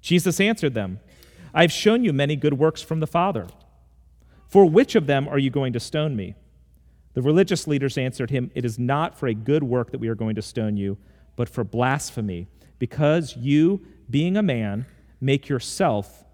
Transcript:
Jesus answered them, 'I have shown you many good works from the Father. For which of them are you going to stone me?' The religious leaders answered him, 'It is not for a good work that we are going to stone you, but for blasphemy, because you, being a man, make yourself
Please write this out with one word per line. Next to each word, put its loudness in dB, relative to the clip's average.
Jesus 0
answered 0
them, -6
'I 4
have 4
shown 2
you 2
many 0
good 0
works 0
from -4
the -2
Father. -2
For 8
which 4
of 2
them 0
are 0
you 2
going -2
to -2
stone -4
me?' -8
The -4
religious 2
leaders -2
answered -4
him, -4
'It -6
is -4
not -2
for -4
a 0
good 0
work -2
that -10
we -4
are -4
going -4
to -6
stone -4
you, -4
but -4
for -6
blasphemy, -4
because -2
you, 2
being 0
a 0
man, -2
make 0
yourself -2